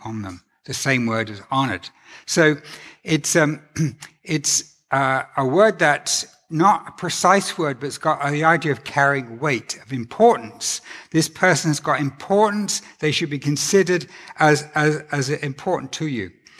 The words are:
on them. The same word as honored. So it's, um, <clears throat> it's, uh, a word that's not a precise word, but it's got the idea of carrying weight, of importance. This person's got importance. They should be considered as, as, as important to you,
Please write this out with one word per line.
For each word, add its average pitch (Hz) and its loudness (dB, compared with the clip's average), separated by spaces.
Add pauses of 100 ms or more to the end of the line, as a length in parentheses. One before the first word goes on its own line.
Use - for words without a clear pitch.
on 110 -8
them. 92 -14 (220)
The 135 -10
same 127 0
word 113 -2
as 101 -14
honored. 131 -2 (380)
So 156 4 (480)
it's, 156 0
um, 151 2 (140)
<clears throat> 147 -2 (280)
it's, - -4 (160)
uh, 135 0 (140)
a 135 0
word 185 4
that's - 0 (240)
not 165 2
a - -20
precise 190 2
word, 143 -2
but 151 -10
it's 131 -10
got 143 0
the 147 -2
idea 160 4
of - -6
carrying 139 0
weight, 135 -4
of - -14
importance. 127 0 (320)
This 160 2
person's 160 2
got 143 -2
importance. 202 -2 (160)
They 151 0
should 156 -4
be 147 -6
considered 170 0 (340)
as, 151 4
as, 151 0
as 139 -4
important 139 -6
to 160 -6
you, 107 -6 (280)